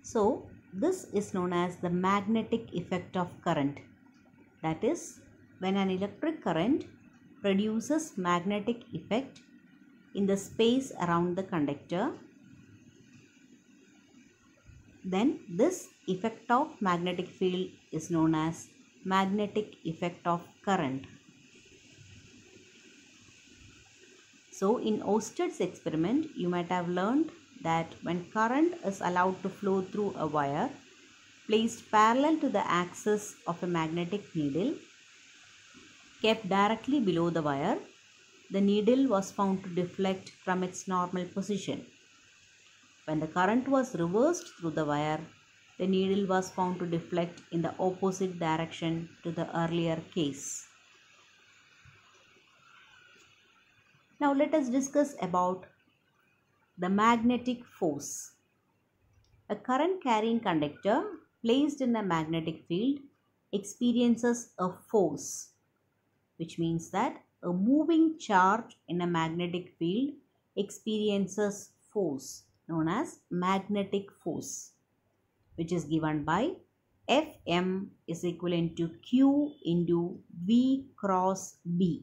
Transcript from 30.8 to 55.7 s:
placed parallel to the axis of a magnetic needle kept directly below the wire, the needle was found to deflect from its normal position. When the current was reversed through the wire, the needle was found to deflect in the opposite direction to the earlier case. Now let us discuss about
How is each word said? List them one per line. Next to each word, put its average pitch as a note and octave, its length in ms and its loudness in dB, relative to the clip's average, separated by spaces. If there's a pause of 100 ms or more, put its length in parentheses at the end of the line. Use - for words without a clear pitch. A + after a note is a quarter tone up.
placed A3+ 420 0
parallel B3 480 6
to C#4+ 120 0
the G3+ 200 0
axis F3+ 680 0 (120)
of E3+ 160 -4
a F3+ 40 -4
magnetic E3+ 680 -2
needle D#3 380 0 (1500)
kept A3 280 2
directly A3 500 2
below E3+ 300 4
the E3 120 0
wire, D3 360 0 (720)
the G3 80 0
needle G#3+ 480 4
was G3 240 0
found G3 320 0
to F#3+ 60 -10
deflect F#3 640 -2 (100)
from F#3 180 0
its F#3 280 -6
normal F3+ 340 -2
position. F#3+ 640 -6 (1200)
When D#3 160 -2
the D#3 60 -4
current G3+ 420 2
was C4+ 260 2
reversed G#3+ 540 2 (100)
through E3 120 -4
the D#3 120 -2
wire, D3+ 380 0 (580)
the F#3 80 0
needle F#3+ 400 2
was F#3 220 0
found F3+ 300 -2
to F3+ 60 -2
deflect E3+ 580 -4 (100)
in E3+ 80 0
the D#3+ 180 -2
opposite F#3 600 -2
direction E3 680 -2 (160)
to E3+ 80 -4
the E3 160 -4 (100)
earlier E3 440 0 (120)
case. - 540 -6 (3500)
Now C#4+ 140 2
let D4 200 2
us D4 140 2
discuss C4+ 540 0
about F3+ 460 0 (1080)